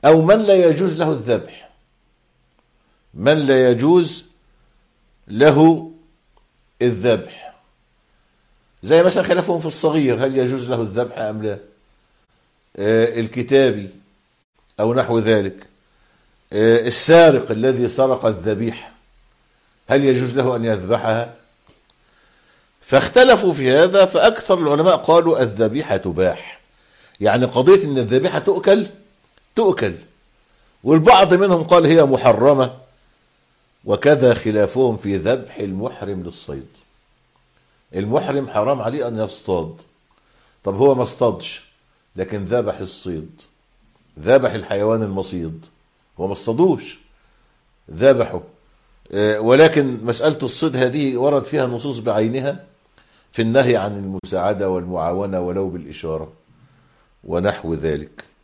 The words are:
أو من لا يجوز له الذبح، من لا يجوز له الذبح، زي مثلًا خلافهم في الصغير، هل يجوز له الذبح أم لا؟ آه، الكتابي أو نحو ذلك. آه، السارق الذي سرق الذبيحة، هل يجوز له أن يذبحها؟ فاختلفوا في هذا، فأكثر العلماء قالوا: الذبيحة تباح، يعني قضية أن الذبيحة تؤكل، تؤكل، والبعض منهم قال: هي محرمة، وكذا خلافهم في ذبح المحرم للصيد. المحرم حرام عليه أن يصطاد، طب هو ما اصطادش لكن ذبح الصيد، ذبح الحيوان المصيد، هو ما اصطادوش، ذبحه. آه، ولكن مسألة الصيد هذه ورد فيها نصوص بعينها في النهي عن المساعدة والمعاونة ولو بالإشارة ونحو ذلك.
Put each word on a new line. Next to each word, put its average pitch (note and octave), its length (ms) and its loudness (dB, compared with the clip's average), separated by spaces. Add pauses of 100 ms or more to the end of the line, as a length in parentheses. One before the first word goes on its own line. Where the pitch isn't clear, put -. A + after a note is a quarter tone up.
أو D#3+ 180 8
من G3 160 6
لا G3 300 4
يجوز D#3+ 300 -2
له D#3 140 -2
الذبح، A2+ 580 -6 (1400)
من C#3 240 0
لا C3 320 4
يجوز D#3+ 540 0 (1040)
له D3+ 640 2 (920)
الذبح، A2+ 680 -2 (1300)
زي D3+ 200 4
مثلًا F3+ 200 2
خلافهم F3 380 -2
في D#3+ 60 -10
الصغير، D3 580 0
هل C3 140 -2
يجوز B2+ 320 -4
له A#2 120 -4
الذبح A2+ 360 -6
أم A2 240 -8
لا؟ G#2 160 -8 (1160)
آه، A2+ 440 0
الكتابي A#2 680 0 (920)
أو A2+ 140 0
نحو A#2 240 0
ذلك. G#2 480 -2 (840)
آه، A2+ 340 2
السارق D#3 640 4
الذي A#2+ 380 -2
سرق C3 380 0
الذبيحة، G#2+ 680 -4 (920)
هل C#3 180 0
يجوز B2+ 340 0
له B2+ 180 -2
أن A2+ 80 -4
يذبحها؟ A2+ 680 -4 (1500)
فاختلفوا A3+ 720 4
في C3+ 180 -2
هذا، F#3 360 4
فأكثر F#3+ 520 2
العلماء D#3 380 2
قالوا: D#3+ 460 2
الذبيحة A2 540 -2
تباح، F2+ 640 -4 (600)
يعني G#2+ 240 0
قضية E3+ 400 4
أن C#3+ 140 -4
الذبيحة C3 400 0
تؤكل، G3 480 2 (720)
تؤكل، F3 380 0 (880)
والبعض F3+ 500 6
منهم F3+ 280 2
قال: E3 240 4
هي D#3+ 180 6
محرمة، C3 680 2 (1120)
وكذا B2 500 2
خلافهم A2 640 -2
في G2+ 200 -4
ذبح A#2 400 -4
المحرم G2 680 -10
للصيد. C#2+ 440 -14 (1300)
المحرم C3+ 540 -4
حرام A#2 340 -4
عليه A#2+ 260 -6
أن A2+ 100 -8
يصطاد، F#2 600 -6 (840)
طب G2 100 -4
هو C3+ 200 4
ما B2 80 -2
اصطادش - 680 -6 (480)
لكن F#2+ 280 -8
ذبح G#2 340 -4
الصيد، E2+ 640 -12 (760)
ذبح A2+ 340 2
الحيوان G#2+ 500 -4
المصيد، F2+ 640 -8 (540)
هو F#3+ 60 -6
ما G3 60 -6
اصطادوش، D3+ 640 -2 (920)
ذبحه. A2+ 520 0 (720)
آه، G#2+ 280 0
ولكن C3+ 640 2
مسألة C3+ 380 -2
الصيد C3 340 -4
هذه C3 400 -2
ورد C3+ 280 0
فيها C#3+ 220 -4
نصوص B2 320 -8
بعينها A#2 680 -4 (680)
في A#2 100 -6
النهي A#2+ 340 2
عن G2+ 220 -6
المساعدة F#2+ 720 -4
والمعاونة F2+ 720 -4
ولو F2+ 280 -6
بالإشارة D#2 640 -12 (920)
ونحو F2 500 -4
ذلك. D2+ 500 -8 (200)